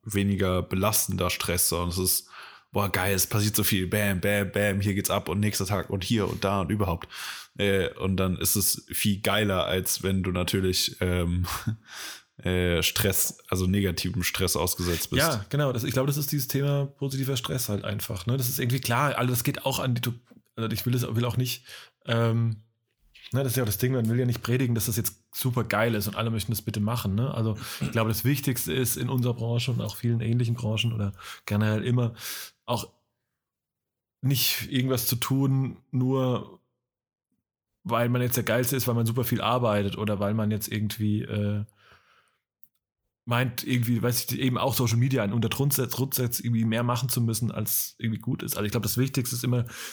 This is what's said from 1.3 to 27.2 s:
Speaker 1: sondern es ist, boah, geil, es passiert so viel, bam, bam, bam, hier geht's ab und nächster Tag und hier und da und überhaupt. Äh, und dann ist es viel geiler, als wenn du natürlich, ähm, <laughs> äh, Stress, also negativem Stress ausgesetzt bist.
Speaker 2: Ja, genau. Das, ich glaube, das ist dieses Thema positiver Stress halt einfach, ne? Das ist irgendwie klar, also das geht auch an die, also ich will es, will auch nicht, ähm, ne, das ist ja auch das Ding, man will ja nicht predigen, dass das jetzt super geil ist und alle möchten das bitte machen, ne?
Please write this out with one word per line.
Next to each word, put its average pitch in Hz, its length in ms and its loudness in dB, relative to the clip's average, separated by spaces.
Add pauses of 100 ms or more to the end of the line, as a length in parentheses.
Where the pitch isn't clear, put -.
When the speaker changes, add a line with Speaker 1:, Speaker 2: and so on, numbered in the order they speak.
Speaker 1:
sondern 87 200 0
es 87 100 -4
ist, - 280 0 (460)
boah, 101 160 0
geil, 95 240 0
es 95 140 2
passiert 107 280 0
so 107 100 2
viel, 95 200 2
bam, 101 360 0
bam, 101 280 2
bam, 101 300 2
hier 98 160 2
geht's 98 160 -2
ab 95 160 0
und 92 140 0
nächster 104 240 0
Tag 92 240 -2
und 98 160 -2
hier 107 220 2
und - 180 -4
da 98 160 2
und 82 100 -2
überhaupt. 95 360 0 (500)
Äh, 98 380 2
und 95 200 0
dann 92 220 2
ist - 180 0
es - 340 0
viel 101 320 0
geiler, 98 440 2
als - 380 -2
wenn 95 200 2
du 92 80 0
natürlich, 92 680 0
ähm, 87 440 0 (480)
<laughs> - 500 -16
äh, 90 380 2
Stress, - 560 0 (120)
also 92 180 0
negativem 92 560 0
Stress - 320 0
ausgesetzt 87 540 -2
bist. 127 120 0
Speaker 2:
Ja, 135 280 0
genau. 143 240 0
Das, 120 100 -2
ich 151 80 -2
glaube, 131 160 2
das 143 100 0
ist 143 140 -4
dieses 139 160 -2
Thema 143 380 0
positiver 135 500 -4
Stress 127 340 -4
halt 101 140 -2
einfach, - 420 -6
ne? 123 120 0
Das 123 120 0
ist - 80 -4
irgendwie 131 220 0
klar, - 380 2
also 127 140 0
das 120 120 0
geht - 220 -2
auch 131 140 0
an 127 140 0
die, 120 80 -2 (540)
also 113 160 -4
ich 110 140 -4
will 123 100 2
es, 120 80 0 (100)
will 117 120 0
auch 120 120 -2
nicht, 127 280 -2 (400)
ähm, 117 580 2 (680)
ne, 135 100 2
das 135 80 0
ist 123 60 -2
ja 131 60 2
auch 107 40 0
das 101 120 -4
Ding, 127 120 2
man 120 180 2
will 120 80 2
ja 127 80 2
nicht 123 180 0
predigen, 123 320 2
dass 107 100 0
das 117 100 0
jetzt - 220 -2 (180)
super 123 300 0
geil 113 280 2
ist 107 140 0
und - 80 -6
alle 113 160 -2
möchten 110 220 -2
das 98 80 -4
bitte 110 180 -4
machen, 104 360 0
ne? 123 180 0